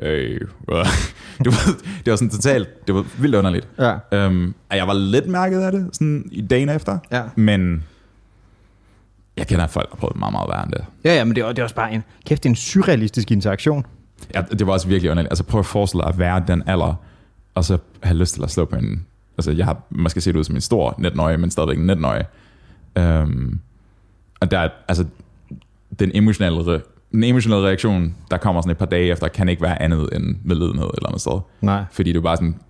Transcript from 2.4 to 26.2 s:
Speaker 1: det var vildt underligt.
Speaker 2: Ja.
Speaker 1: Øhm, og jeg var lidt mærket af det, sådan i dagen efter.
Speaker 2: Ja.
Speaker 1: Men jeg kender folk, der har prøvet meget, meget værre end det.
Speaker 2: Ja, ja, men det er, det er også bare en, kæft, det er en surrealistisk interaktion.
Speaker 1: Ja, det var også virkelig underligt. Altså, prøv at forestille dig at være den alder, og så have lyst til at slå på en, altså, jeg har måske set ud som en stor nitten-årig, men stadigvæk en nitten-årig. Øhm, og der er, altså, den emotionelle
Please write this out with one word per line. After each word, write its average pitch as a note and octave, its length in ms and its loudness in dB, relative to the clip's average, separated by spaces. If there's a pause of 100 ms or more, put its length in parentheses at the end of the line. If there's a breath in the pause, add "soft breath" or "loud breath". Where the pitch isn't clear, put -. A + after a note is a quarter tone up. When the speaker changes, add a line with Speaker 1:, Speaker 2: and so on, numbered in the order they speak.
Speaker 1:
det G2 80 2
var G2 100 0 (140)
vildt C3+ 160 2
underligt. F#2 340 2 (100)
Speaker 2:
Ja. A#2+ 160 2 (180)
Speaker 1:
Øhm, F#2 420 2 (160)
og G2 60 0
jeg F#2 100 0
var G2+ 80 0
lidt G2 340 2
mærket F#3 320 0
af F#3+ 120 0
det, F#3+ 200 -2
sådan D3+ 400 -2
i G2+ 100 -8
dagen B2+ 260 2
efter. D#3+ 300 -2 (140)
Speaker 2:
Ja. B2 100 -2 (140)
Speaker 1:
Men F#2 460 2 (1500 soft breath)
jeg - 100 -6
kender F2 200 2
folk, - 240 -4
der - 60 -18
har - 40 -16
prøvet - 160 -4
meget, G1+ 160 -4
meget G1+ 160 -4
værre G1+ 160 -4
end - 80 -8
det. - 120 -6 (200)
Speaker 2:
Ja, E3+ 120 4
ja, A#2+ 80 2
men A#2 120 2
det A#2 80 0
er, A2 40 -4
det A#2+ 100 -4
er B2 40 0
også A#2 120 -6
bare A2+ 180 -4
en, A2 100 -2 (240 soft breath)
kæft, D3+ 160 0
det - 60 2
er - 20 6
en A#2 60 2
surrealistisk A#2+ 760 2
interaktion. G#2+ 560 0 (480)
Speaker 1:
Ja, F#2+ 80 0 (160)
det G2+ 80 2
var F#2+ 60 2
også F#2 160 0
virkelig F2+ 220 2
underligt. E2 200 0
Altså, F2 140 0
prøv A2+ 140 0
at F#2 80 2
forestille G2 360 0
dig E2 60 -2
at F2+ 100 0
være F2+ 280 2
den F2 200 2
alder, E2+ 280 0 (600 soft breath)
og F2 100 2
så F#2 140 2 (240)
have F2+ 160 2
lyst F2+ 160 0
til - 80 -8
at - 80 -4
slå F2 140 0
på - 120 -2
en, A1+ 300 -4 (320)
altså, D#2+ 120 -2
jeg E2 160 0
har D2+ 100 0 (140)
måske E2+ 300 -2
set E2+ 160 2
ud D#2+ 80 2
som - 100 -4
en B1 60 -2
stor F2 380 0
nitten-årig, D#2+ 420 0
men E2+ 100 0
stadigvæk D#2+ 280 0
en E2+ 80 0
nitten-årig. D2+ 380 0 (720 soft breath)
Øhm, D#2 640 0 (800)
og - 100 2
der F#2+ 80 2
er, E2 100 2 (200)
altså, F2+ 160 0 (920)
den F#2 160 2
emotionelle G2+ 440 2 (180)